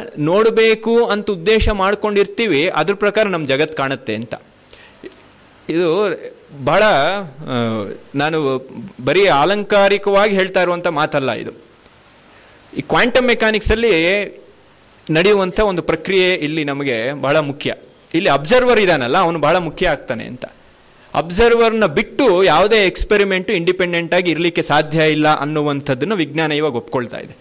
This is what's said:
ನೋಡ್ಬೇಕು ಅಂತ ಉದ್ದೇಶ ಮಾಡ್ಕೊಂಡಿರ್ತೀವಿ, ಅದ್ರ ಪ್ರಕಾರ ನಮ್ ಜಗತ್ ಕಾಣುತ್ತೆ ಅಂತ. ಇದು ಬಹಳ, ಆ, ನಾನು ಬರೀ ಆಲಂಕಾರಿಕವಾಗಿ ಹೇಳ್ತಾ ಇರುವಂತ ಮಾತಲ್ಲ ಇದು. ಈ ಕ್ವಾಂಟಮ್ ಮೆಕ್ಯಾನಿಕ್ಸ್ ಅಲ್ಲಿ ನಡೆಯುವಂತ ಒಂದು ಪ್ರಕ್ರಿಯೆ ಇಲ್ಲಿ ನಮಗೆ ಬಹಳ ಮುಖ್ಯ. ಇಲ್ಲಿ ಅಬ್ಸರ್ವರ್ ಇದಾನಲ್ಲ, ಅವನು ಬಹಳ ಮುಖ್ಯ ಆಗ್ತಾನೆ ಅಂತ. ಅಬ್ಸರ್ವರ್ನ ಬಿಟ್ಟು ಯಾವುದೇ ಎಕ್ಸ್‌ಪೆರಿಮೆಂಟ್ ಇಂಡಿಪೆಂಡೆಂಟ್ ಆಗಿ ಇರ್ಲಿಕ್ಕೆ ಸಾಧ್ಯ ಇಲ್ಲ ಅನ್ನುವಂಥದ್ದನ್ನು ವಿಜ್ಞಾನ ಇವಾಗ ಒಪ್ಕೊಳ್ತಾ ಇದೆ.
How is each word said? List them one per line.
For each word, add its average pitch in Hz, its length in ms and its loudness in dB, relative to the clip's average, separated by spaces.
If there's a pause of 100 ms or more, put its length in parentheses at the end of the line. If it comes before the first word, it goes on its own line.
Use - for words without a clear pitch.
(180)
ನೋಡ್ಬೇಕು 220 880 2
ಅಂತ 208 260 -2
ಉದ್ದೇಶ 208 380 0
ಮಾಡ್ಕೊಂಡಿರ್ತೀವಿ, 202 1000 0
ಅದ್ರ 160 240 -2
ಪ್ರಕಾರ 208 340 0
ನಮ್ 165 200 -4
ಜಗತ್ 139 280 -2
ಕಾಣುತ್ತೆ 135 400 -6
ಅಂತ. 117 180 -10 (1400)
ಇದು 175 400 0 (540)
ಬಹಳ, 170 200 2
ಆ, 139 1080 -2 (220)
ನಾನು 143 520 -2 (360)
ಬರೀ 165 220 2
ಆಲಂಕಾರಿಕವಾಗಿ 196 1120 2
ಹೇಳ್ತಾ 185 260 0
ಇರುವಂತ 175 260 -2
ಮಾತಲ್ಲ 147 440 -2
ಇದು. 113 200 -8 (1300)
ಈ - 40 -8
ಕ್ವಾಂಟಮ್ 240 460 0
ಮೆಕ್ಯಾನಿಕ್ಸ್ 220 440 0
ಅಲ್ಲಿ 196 760 0 (640)
ನಡೆಯುವಂತ 185 480 2
ಒಂದು 190 220 0
ಪ್ರಕ್ರಿಯೆ 180 520 0
ಇಲ್ಲಿ 156 300 -4
ನಮಗೆ 139 580 -4
ಬಹಳ 143 160 2
ಮುಖ್ಯ. 139 380 -4 (380)
ಇಲ್ಲಿ 175 160 0
ಅಬ್ಸರ್ವರ್ 226 500 4
ಇದಾನಲ್ಲ, 156 380 2
ಅವನು 170 220 0
ಬಹಳ 147 160 2
ಮುಖ್ಯ 170 340 -2
ಆಗ್ತಾನೆ 117 360 -6
ಅಂತ. 123 200 -14 (680)
ಅಬ್ಸರ್ವರ್ನ 220 720 2
ಬಿಟ್ಟು 190 580 2
ಯಾವುದೇ 190 340 4
ಎಕ್ಸ್‌ಪೆರಿಮೆಂಟ್ 196 760 0
ಇಂಡಿಪೆಂಡೆಂಟ್ 175 640 -2
ಆಗಿ 180 180 2
ಇರ್ಲಿಕ್ಕೆ 170 300 0
ಸಾಧ್ಯ 156 500 2
ಇಲ್ಲ 151 280 2
ಅನ್ನುವಂಥದ್ದನ್ನು 147 760 -2
ವಿಜ್ಞಾನ 160 360 -2
ಇವಾಗ 147 240 -2
ಒಪ್ಕೊಳ್ತಾ 117 420 -6
ಇದೆ. - 240 -16